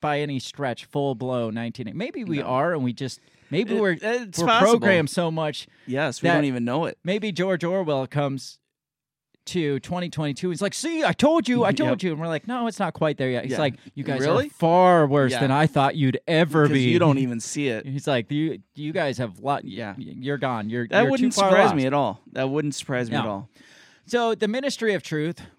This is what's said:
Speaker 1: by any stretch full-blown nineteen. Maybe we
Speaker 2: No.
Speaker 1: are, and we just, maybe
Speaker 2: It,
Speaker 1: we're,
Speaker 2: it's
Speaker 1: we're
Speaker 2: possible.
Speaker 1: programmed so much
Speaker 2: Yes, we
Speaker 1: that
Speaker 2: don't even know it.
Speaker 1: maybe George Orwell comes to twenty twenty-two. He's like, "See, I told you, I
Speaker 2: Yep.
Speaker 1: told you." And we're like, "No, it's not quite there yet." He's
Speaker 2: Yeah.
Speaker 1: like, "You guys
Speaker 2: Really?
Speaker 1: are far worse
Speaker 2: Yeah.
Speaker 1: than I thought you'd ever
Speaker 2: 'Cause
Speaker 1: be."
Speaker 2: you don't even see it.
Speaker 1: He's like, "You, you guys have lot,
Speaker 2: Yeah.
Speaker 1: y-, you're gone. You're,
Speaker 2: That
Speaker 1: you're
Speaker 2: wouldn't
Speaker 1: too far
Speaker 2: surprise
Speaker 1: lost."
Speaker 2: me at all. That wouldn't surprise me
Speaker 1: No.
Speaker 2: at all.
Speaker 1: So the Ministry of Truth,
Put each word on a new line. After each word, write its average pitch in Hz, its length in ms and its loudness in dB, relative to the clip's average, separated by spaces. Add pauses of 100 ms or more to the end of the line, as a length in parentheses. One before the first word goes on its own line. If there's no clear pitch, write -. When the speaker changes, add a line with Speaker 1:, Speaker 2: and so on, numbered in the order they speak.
Speaker 1:
by 147 180 -2
any 147 180 -4
stretch 123 460 -6
full-blown 127 720 -4
nineteen. 117 420 -8
Maybe 254 280 -8
we 165 140 -4
Speaker 2:
No. 135 60 -2
Speaker 1:
are, 135 300 0
and 139 100 -2
we 123 80 -2
just, 127 260 -10 (320)
maybe 202 260 -2
Speaker 2:
It, 226 40 2
Speaker 1:
we're, 196 200 2
Speaker 2:
it's 220 380 -4
Speaker 1:
we're 170 80 0
Speaker 2:
possible. 226 260 6
Speaker 1:
programmed 196 360 4
so 175 220 -2
much 156 360 -4 (200)
Speaker 2:
Yes, 131 360 -2
we 170 60 2
Speaker 1:
that 170 60 4
Speaker 2:
don't 151 100 4
even 123 200 -2
know 135 200 0
it. 117 180 -6
Speaker 1:
maybe 208 300 -2
George 175 320 0
Orwell 160 420 -2
comes 139 520 -4 (880)
to 147 340 0
twenty 175 300 -6
twenty-two. 151 400 -4
He's 165 100 -6
like, 202 140 -2
"See, 320 300 -4
I 180 80 2
told 302 360 2
you, 240 160 2
I 190 40 4
Speaker 2:
Yep. - 80 2
Speaker 1:
told 247 260 0
you." 180 100 -2
And 151 80 -6
we're 165 60 -6
like, 160 220 -4
"No, 240 180 -4
it's 226 140 -6
not 175 140 -2
quite 156 220 0
there 131 140 -2
yet." 123 140 -2
He's 131 80 -6
Speaker 2:
Yeah. 120 80 -2
Speaker 1:
like, 147 160 0 (180)
"You 143 100 -8
guys 139 160 -2
Speaker 2:
Really? 180 280 2
Speaker 1:
are - 20 -16
far 175 560 6
worse 135 260 4
Speaker 2:
Yeah. 123 80 -2
Speaker 1:
than 139 120 2
I 151 160 4
thought 139 280 2
you'd 131 220 2 (100)
ever 160 380 4
Speaker 2:
'Cause 151 80 2
Speaker 1:
be." 123 160 4
Speaker 2:
you 170 80 4
don't 151 200 6
even 123 220 -2
see 143 280 -4
it. 113 180 -4
Speaker 1:
He's 139 220 -8
like, 123 220 0
"You, 147 300 -2 (140)
you 147 180 -8
guys 143 260 -2
have 104 200 -6
lot, 135 260 -4
Speaker 2:
Yeah. 104 320 -10
Speaker 1:
y-, 131 80 -12 (140)
you're 139 180 -4
gone. 117 320 -4
You're, 120 200 -4
Speaker 2:
That 208 140 4
Speaker 1:
you're 254 100 2
Speaker 2:
wouldn't 254 200 2
Speaker 1:
too 202 80 0
far 196 100 4
Speaker 2:
surprise 190 160 8
Speaker 1:
lost." - 100 2
Speaker 2:
me 131 100 2
at 131 80 0
all. 120 260 0 (120)
That 131 180 -2
wouldn't 147 240 -2
surprise 123 340 -4
me 143 80 -4
Speaker 1:
No. 135 60 0
Speaker 2:
at 113 60 -4
all. 101 200 -8 (580)
Speaker 1:
So 233 280 0
the 214 140 -2
Ministry 233 460 -2
of 160 100 -4
Truth, 156 360 -4 (180)